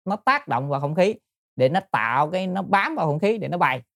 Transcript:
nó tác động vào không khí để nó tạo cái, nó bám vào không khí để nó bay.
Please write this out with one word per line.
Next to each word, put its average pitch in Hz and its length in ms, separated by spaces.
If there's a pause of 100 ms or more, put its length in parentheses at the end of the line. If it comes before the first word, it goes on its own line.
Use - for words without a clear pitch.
nó 190 100
tác 277 320
động 135 220
vào 139 120
không 143 140
khí 190 200 (400)
để 127 140
nó 180 100 (120)
tạo 123 380
cái, 185 180
nó 185 140
bám 196 340
vào 196 100
không 151 140
khí 208 180
để 156 100
nó 160 100
bay. 131 240 (140)